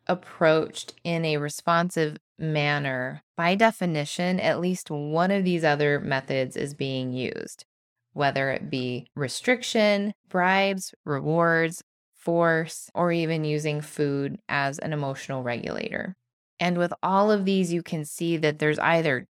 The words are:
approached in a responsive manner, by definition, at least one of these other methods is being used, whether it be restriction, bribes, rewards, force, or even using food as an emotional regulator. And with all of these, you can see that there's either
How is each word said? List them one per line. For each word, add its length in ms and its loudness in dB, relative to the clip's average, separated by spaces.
approached 880 2
in 220 -2
a 120 0
responsive 800 0
manner, 840 -2
by 200 2
definition, 840 2
at 200 0
least 320 -2
one 400 0
of 120 2
these 200 0
other 360 4
methods 560 -2
is 200 -4
being 360 -4
used, 540 -8
whether 380 0
it 180 -4
be 460 -4
restriction, 1000 0
bribes, 680 0
rewards, 760 0
force, 800 0
or 180 2
even 320 0
using 380 -2
food 560 -2
as 300 -2
an 160 -6
emotional 480 -6
regulator. 720 -6
And 160 0
with 240 0
all 300 4
of 140 2
these, 260 2
you 100 -2
can 220 -6
see 320 -4
that 240 0
there's 200 2
either 460 2